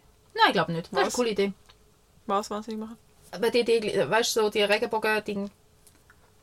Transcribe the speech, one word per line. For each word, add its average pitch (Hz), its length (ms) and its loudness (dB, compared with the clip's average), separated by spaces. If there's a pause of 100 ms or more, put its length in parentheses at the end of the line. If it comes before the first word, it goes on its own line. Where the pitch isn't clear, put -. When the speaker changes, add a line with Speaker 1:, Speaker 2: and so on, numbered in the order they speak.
(340)
Speaker 1:
Nein, 453 140 2
ich - 40 0
glaube 170 200 0
nicht. 165 140 -6
Das - 60 -20
ist 185 60 -2
eine 190 80 4
Speaker 2:
Was? 220 80 -4
Speaker 1:
coole 240 160 0
Idee. 196 220 0 (720)
Speaker 2:
Was 202 240 -2
wahnsinnig 214 300 -8
machen? 220 160 -12 (340)
Speaker 1:
Aber 226 200 0
die, 240 140 2
die, 233 160 2 (300)
weißt 226 260 0
du, 226 60 2
so 214 80 2
die 208 120 0
Regenbogen-Ding. 214 880 -2 (920)